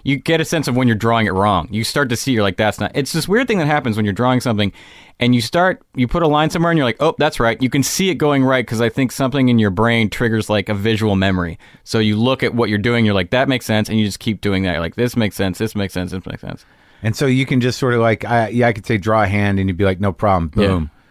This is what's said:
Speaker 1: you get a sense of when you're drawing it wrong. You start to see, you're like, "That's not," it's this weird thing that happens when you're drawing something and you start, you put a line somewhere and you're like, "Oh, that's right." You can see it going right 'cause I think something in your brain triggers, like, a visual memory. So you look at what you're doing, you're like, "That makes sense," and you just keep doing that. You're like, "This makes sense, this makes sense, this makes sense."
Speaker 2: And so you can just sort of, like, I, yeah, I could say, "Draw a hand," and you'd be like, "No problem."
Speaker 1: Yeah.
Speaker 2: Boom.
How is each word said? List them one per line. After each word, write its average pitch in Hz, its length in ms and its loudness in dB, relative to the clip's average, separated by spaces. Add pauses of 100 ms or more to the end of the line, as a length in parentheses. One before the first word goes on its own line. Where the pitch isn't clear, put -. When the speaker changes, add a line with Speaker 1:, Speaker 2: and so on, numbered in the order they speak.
Speaker 1:
you 135 140 0
get 160 220 0
a 156 60 -2
sense 156 220 -2
of 127 80 0
when 127 120 2
you're 113 80 4
drawing 113 300 2
it 92 80 0
wrong. 95 380 2
You 107 120 -4
start 139 260 -2
to 120 60 -2
see, - 160 -2
you're 110 120 2
like, 98 140 -2
"That's 107 220 0
not," 104 140 -4
it's 139 180 -4
this 156 160 -4
weird 240 200 2
thing 220 100 0
that 160 80 0
happens 147 300 0
when 107 100 0
you're 104 80 0
drawing 123 260 2
something 107 320 0 (480)
and 123 140 2
you 120 80 2
start, 175 400 0 (140)
you 123 120 0
put 175 140 0
a 165 60 4
line 151 240 2
somewhere 170 200 0
and 165 60 2
you're 139 80 2
like, 117 140 -2
"Oh, 156 180 0
that's 151 220 0
right." 117 200 0
You 127 120 0
can 143 100 2
see 185 300 0
it 135 80 -2
going 143 240 2
right 131 240 2
'cause 113 120 -4
I 117 100 2
think 131 220 -2
something 131 380 0
in 120 80 4
your 107 140 4
brain 110 400 2
triggers, 113 360 -2
like, 104 220 0
a 104 60 -2
visual 104 400 0
memory. 92 420 0 (280)
So - 120 -2
you 107 220 2
look 127 240 0
at 117 100 0
what 113 160 2
you're 104 80 2
doing, 117 260 0
you're 104 120 2
like, 92 160 -2
"That 127 180 2
makes 127 160 -2
sense," 107 240 0
and 110 80 -2
you 107 80 2
just 98 140 -4
keep 107 220 -4
doing 98 200 0
that. 92 120 0
You're 82 80 -2
like, 85 140 -6
"This 120 220 -2
makes 107 180 0
sense, 95 220 -4
this 110 180 -4
makes 98 200 -6
sense, 90 160 -6
this 92 160 -8
makes - 140 -12
sense." - 240 -14 (360)
Speaker 2:
And 107 140 -4
so 147 100 -2
you 131 220 0
can 127 140 0
just 123 180 -2
sort 123 160 0
of, 117 40 2
like, 113 260 0
I, 113 240 0
yeah, 120 180 0
I 117 60 0
could 104 120 -12
say, 113 140 0
"Draw 110 240 2
a 98 40 0
hand," 101 320 0
and 95 80 0
you'd 92 100 -2
be 98 80 0
like, 95 140 0
"No 101 140 -2
problem." 90 420 0
Speaker 1:
Yeah. 104 120 2
Speaker 2:
Boom. 87 240 0 (200)